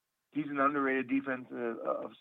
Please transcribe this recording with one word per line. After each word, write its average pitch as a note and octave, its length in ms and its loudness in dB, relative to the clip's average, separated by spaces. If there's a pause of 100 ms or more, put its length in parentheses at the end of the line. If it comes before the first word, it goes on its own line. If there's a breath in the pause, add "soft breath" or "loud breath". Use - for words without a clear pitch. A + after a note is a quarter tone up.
(320)
He's D3 140 -2
an C#3+ 140 -2
underrated C3+ 480 4
defensive, B2+ 680 -2 (100)
uh, B2+ 220 -2 (120)